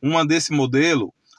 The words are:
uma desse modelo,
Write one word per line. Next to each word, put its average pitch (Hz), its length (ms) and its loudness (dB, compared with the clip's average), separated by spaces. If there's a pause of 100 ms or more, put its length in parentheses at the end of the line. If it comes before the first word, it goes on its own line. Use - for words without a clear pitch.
uma 156 260 0
desse 160 260 -2
modelo, 135 600 0 (260)